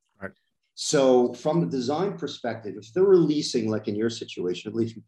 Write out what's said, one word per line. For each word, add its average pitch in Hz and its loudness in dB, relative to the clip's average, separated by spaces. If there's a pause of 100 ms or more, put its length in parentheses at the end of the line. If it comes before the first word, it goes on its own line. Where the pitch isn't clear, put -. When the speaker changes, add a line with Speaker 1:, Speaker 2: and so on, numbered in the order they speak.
(200)
Speaker 1:
Right. 98 -14 (420)
Speaker 2:
So 127 4
from 165 0
the 165 0
design 147 -4
perspective, 110 -8
if 107 -18
they're 185 2
releasing, 151 4
like 107 -4
in 104 -4
your 113 0
situation, 95 -8
releasing 113 -4